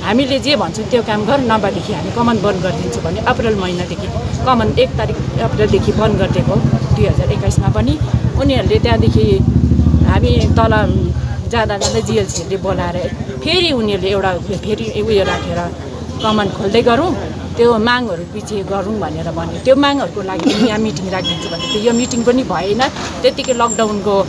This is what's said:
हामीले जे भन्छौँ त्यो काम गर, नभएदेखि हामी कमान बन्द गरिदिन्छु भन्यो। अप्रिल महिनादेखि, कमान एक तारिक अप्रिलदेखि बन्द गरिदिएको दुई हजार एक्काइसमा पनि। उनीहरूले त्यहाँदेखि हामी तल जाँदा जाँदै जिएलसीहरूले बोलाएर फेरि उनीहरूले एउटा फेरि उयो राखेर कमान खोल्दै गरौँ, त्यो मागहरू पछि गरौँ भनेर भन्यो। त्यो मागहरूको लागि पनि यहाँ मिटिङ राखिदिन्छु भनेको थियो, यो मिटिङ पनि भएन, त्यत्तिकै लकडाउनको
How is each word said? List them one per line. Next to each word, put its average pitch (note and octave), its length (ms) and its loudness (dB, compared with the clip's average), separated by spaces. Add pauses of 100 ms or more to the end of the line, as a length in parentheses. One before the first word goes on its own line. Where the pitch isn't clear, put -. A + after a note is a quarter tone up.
हामीले B3+ 360 2
जे C#4 160 0
भन्छौँ G3+ 300 -4
त्यो A#3 180 0
काम G#3+ 220 -2
गर, C#4 140 2
नभएदेखि G#3 540 0
हामी F3 180 -4
कमान A#3 300 0
बन्द F#3+ 200 0
गरिदिन्छु F3+ 400 -2
भन्यो। F3 220 -4
अप्रिल A#3 320 0
महिनादेखि, F3+ 520 -4 (380)
कमान A3+ 340 2
एक B3+ 100 2
तारिक - 520 -4
अप्रिलदेखि G#3 500 2
बन्द G#3+ 260 2
गरिदिएको - 380 0 (400)
दुई - 100 4
हजार F3+ 260 0
एक्काइसमा G3 360 2
पनि। A3+ 320 2 (400)
उनीहरूले A3+ 400 2
त्यहाँदेखि A3 600 4 (640)
हामी A#3+ 240 4 (100)
तल A3+ 340 4 (760)
जाँदा G#3+ 300 0
जाँदै A3 240 -2
जिएलसीहरूले G3 560 -2
बोलाएर F3+ 400 -2 (460)
फेरि E4+ 280 0
उनीहरूले G3+ 380 0
एउटा F#3+ 240 0
फेरि G3+ 680 -4
उयो G#3 220 2
राखेर E3+ 360 -4 (640)
कमान G#3+ 260 0
खोल्दै G#3 320 0
गरौँ, C#4 340 2 (420)
त्यो A#3 200 4
मागहरू A3 460 0
पछि G3+ 400 -8
गरौँ G3 360 -4
भनेर D#3+ 320 -6
भन्यो। E3 280 -6
त्यो B3+ 160 6
मागहरूको C4+ 460 0
लागि F#3+ 240 -4
पनि G#3+ 220 2
यहाँ G#3+ 120 0
मिटिङ G#3 300 -4
राखिदिन्छु F#3 400 -4
भनेको E3 240 -6
थियो, G#3 100 -2
यो A#3 100 2
मिटिङ A#3 300 0
पनि B3 200 2
भएन, F#3+ 380 -2 (400)
त्यत्तिकै B3+ 320 0
लकडाउनको G#3+ 600 0 (140)